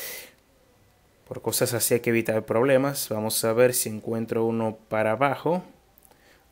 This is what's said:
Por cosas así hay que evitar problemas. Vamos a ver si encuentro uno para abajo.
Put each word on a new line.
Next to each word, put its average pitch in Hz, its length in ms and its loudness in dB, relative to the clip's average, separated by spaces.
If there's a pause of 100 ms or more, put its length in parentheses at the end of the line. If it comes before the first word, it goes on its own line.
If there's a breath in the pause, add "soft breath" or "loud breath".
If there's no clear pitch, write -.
(1300 loud breath)
Por - 120 -10
cosas 117 320 -2
así 113 200 0
hay 120 80 4
que - 80 -2
evitar 113 340 2
problemas. 135 640 2
Vamos 107 380 -2
a 113 80 2
ver 123 200 6
si - 140 -2
encuentro 113 560 -4
uno 113 340 0 (120)
para 110 220 2
abajo. 139 520 0 (880 soft breath)